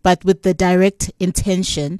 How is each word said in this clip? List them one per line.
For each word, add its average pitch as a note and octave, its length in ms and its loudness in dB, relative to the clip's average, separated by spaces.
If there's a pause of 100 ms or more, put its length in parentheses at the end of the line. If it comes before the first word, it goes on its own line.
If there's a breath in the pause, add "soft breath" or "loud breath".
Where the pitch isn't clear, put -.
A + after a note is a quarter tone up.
but F3+ 220 2
with F#3 180 0
the F#3 120 2
direct F#3 640 0
intention F3+ 800 -4